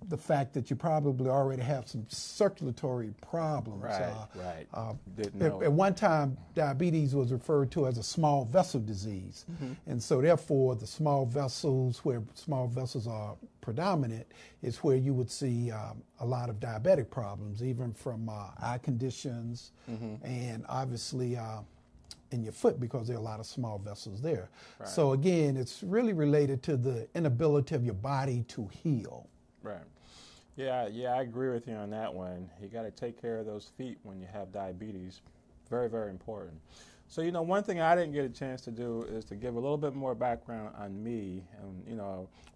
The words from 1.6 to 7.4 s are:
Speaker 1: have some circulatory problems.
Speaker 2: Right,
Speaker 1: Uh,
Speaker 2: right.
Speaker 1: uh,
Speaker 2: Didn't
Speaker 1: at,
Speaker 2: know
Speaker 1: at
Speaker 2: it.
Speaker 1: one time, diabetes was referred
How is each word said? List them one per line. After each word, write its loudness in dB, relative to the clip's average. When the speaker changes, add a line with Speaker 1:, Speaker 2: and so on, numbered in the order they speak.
Speaker 1:
have 0
some -6
circulatory 0
problems. -2
Speaker 2:
Right, 0
Speaker 1:
Uh, -4
Speaker 2:
right. -8
Speaker 1:
uh, -4
Speaker 2:
Didn't -2
Speaker 1:
at, 6
Speaker 2:
know -2
Speaker 1:
at 2
Speaker 2:
it. 8
Speaker 1:
one 6
time, 4
diabetes 4
was 4
referred 4